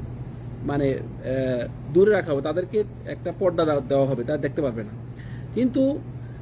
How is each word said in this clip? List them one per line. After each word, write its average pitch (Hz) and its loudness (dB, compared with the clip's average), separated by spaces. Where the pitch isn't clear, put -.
মানে, 143 2
আহ, - -4
দূরে 196 8
রাখা 180 2
হবে, 139 2
তাদেরকে 175 0
একটা - -6
পর্দা 175 4
দেওয়া, 147 4
দেওয়া 135 4
হবে, 127 0
তারা 147 0
দেখতে 143 -2
পারবে 117 -2
না। 104 -10
কিন্তু, 262 4
আহ, 302 -2